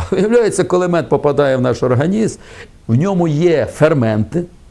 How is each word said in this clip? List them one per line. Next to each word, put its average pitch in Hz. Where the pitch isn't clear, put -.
<laughs> -
Виявляється, 214
коли 180
мед 170
попадає 139
в 127
наш 123
організм, 156
в 113
ньому 175
є 151
ферменти, 143